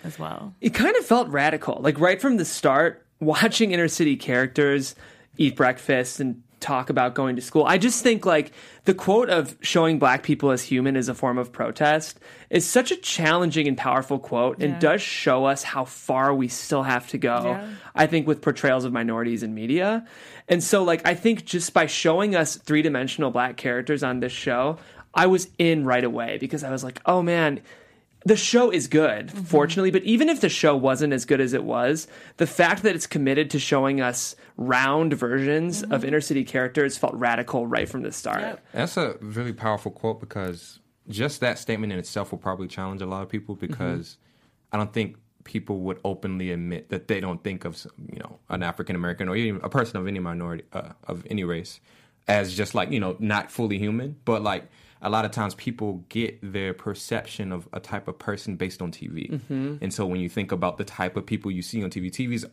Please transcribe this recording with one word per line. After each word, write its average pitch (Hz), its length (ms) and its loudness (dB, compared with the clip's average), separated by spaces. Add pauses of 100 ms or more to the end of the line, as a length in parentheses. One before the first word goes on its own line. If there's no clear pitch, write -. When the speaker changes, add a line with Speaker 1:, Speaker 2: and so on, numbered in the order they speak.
Speaker 1:
as 165 160 -12
well. 160 400 -10
Speaker 2:
It 226 140 0
kind 370 240 4
of 381 80 0
felt 240 240 4
radical. 143 520 0
Like, 139 180 2
right 185 200 4
from 262 180 2
the 165 80 2
start, 151 600 2 (160)
watching 208 500 4
inner 175 160 4
city 151 300 2
characters 135 760 2 (440)
eat 135 180 4
breakfast 127 640 2
and 127 220 -4 (180)
talk 131 300 -2
about 127 240 2
going 131 220 0
to 123 60 -6
school. 156 240 4
I 180 120 4
just 240 240 2
think, 226 240 4
like, 156 260 2 (340)
the 190 80 6
quote 202 360 2
of 160 320 0
"showing 160 380 4
black 135 240 4
people 143 280 2
as 123 120 0
human 135 320 2
is 131 140 0
a 123 40 -2
form 123 240 0
of 123 140 -4
protest" 147 680 0 (300)
is 175 160 2
such 254 260 2
a 359 60 -2
challenging 160 680 2
and 131 100 0
powerful 131 400 0
quote 123 420 0
and 143 140 0
Speaker 1:
Yeah. - 60 -6
Speaker 2:
does 170 220 4
show 131 440 2
us 139 180 2
how 131 220 -4
far 135 480 0
we 131 140 0
still 135 360 -2
have 127 260 -2
to 143 80 -6
go, 120 280 0
Speaker 1:
Yeah. 196 220 -4 (260)
Speaker 2:
I 156 140 4
think, 156 180 0
with 147 160 0
portrayals 135 440 2
of 123 80 -4
minorities 117 500 -2
in 110 100 -6
media. 180 520 0 (420)
And 175 160 2
so, 196 200 4
like, 170 240 2
I 175 80 2
think 220 300 0
just - 280 -4
by 165 140 6
showing 185 480 2
us 156 220 2
three-dimensional 143 760 0
black 123 260 0
characters 131 460 -2
on 127 160 -2
this 127 120 -4
show, 135 460 -2 (360)
I 170 140 4
was 185 300 2
in 165 280 4
right 123 180 4
away 117 360 -2
because 147 240 -6
I 131 60 -6
was 131 140 -6
like, 127 220 -12
"Oh, 180 180 4
man, 165 380 2 (640)
the 208 100 6
show 240 340 4
is 170 180 0
good, 131 420 4
Speaker 1:
Mm-hmm. 202 140 -10
Speaker 2:
fortunately." 165 480 4
But 190 120 2
even 240 260 4
if 320 120 0
the 180 80 4
show 147 260 4
wasn't 135 380 2
as 127 120 -2
good 135 160 4
as 127 120 0
it 135 100 0
was, 120 440 0 (300)
the 165 80 2
fact 180 380 2
that 202 120 4
it's - 120 -6
committed 143 440 2
to 147 80 0
showing 135 420 2
us 123 340 -4 (200)
round 135 580 4
versions 147 720 0
of - 60 -8
Speaker 1:
Mm-hmm. 135 200 0
Speaker 2:
inner 151 120 2
city 139 220 -2
characters 135 540 0
felt 131 180 0
radical 120 500 -2
right 117 240 -2
from 127 140 -8
the 104 80 -6
start. 104 300 -4
Speaker 1:
Yep. - 320 -10
Speaker 3:
That's 165 240 -4
a 147 240 -2
really 113 320 -8
powerful 107 380 -4
quote 110 280 -6
because 92 600 -10 (300)
just 123 320 -6
that 123 160 0
statement 110 360 -4
in 90 60 -4
itself 98 320 -8
will 90 80 -8
probably 92 280 -6
challenge 95 340 -8
a 95 60 -8
lot 95 160 -6
of 95 60 -14
people 104 260 -8
Speaker 2:
Mm-hmm. 92 120 -10
Speaker 3:
because 87 500 -6 (540)
I 107 60 -2
don't 107 160 -2
think 104 220 -4 (280)
people 98 380 -6
would 92 220 -6
openly 95 480 -6
admit 87 380 -8
that 95 180 -8
they 101 120 0
don't 92 240 -6
think 92 220 -6
of, 82 200 -12 (260)
you - 60 -12
know, - 220 -16 (100)
an 90 140 -6
African 87 320 -6
American 87 340 -4
or 92 60 -2
even 107 280 -2
a - 60 -4
person 117 280 -2
of 92 100 -4
any 98 120 -6
minority, 85 440 -8 (100)
uh, - 160 -10 (180)
of 87 220 -8
any 104 140 -4
race 85 360 -8 (480)
as 101 280 0
just, 104 180 -4
like, 98 180 0
you 131 80 -2
know, 92 200 -2
not 104 320 -2
fully 104 260 -2
human. 117 380 -4 (100)
But, 113 160 0
like, 95 220 -2 (400)
a 104 80 -2
lot 110 120 2
of 104 60 -2
times 104 240 -4
people 104 560 -6
get 113 320 -4
their 95 320 -6
perception - 800 -8
of 87 220 -10
a 95 60 -8
type - 280 -10
of 98 100 -12
person 101 380 -8
based 92 260 -8
on 87 80 -6
T - 180 -14
V. 80 260 -10
Speaker 2:
Mm-hmm. 139 480 -6
Speaker 3:
And 95 120 -6
so 101 140 -4
when 90 120 -4
you 87 100 -4
think 98 220 -6
about 90 280 -4
the 101 40 -4
type - 320 -6
of 98 120 -8
people 104 240 -6
you 90 100 -6
see 107 220 -6
on 90 80 -6
T 101 80 -8
V, 90 100 -6
T 127 160 -6
V 120 80 -4
is 113 200 -6